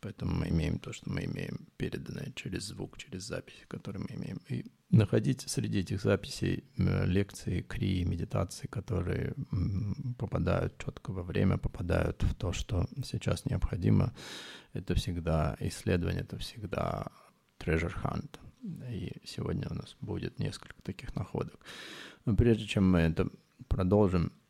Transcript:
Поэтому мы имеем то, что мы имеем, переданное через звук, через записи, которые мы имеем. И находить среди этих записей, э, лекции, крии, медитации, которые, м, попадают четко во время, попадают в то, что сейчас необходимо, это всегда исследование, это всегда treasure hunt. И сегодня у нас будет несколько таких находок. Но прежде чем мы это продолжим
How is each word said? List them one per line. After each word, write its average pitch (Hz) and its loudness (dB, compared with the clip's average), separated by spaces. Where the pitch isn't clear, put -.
Поэтому 90 -4
мы 82 0
имеем 82 2
то, - -10
что - -12
мы 50 -2
имеем, 50 -8
переданное - -6
через 92 -8
звук, 98 -10
через - -10
записи, - -10
которые - -10
мы - -8
имеем. - -8
И 123 -6
находить 117 6
среди 110 0
этих 95 -2
записей, 98 2
э, 92 4
лекции, 95 0
крии, 95 0
медитации, 90 -2
которые, - -2
м, 104 -2
попадают 90 0
четко - -8
во 92 -6
время, 92 2
попадают 87 0
в - 2
то, - -4
что - 0
сейчас - -2
необходимо, 98 2
это 92 -4
всегда 80 0
исследование, 90 0
это - -8
всегда - -4
treasure 82 0
hunt. - -4
И - -6
сегодня - -4
у - -6
нас - -10
будет - -6
несколько - -6
таких - -10
находок. - -4
Но 107 4
прежде 113 6
чем 95 6
мы 90 8
это 82 4
продолжим 92 6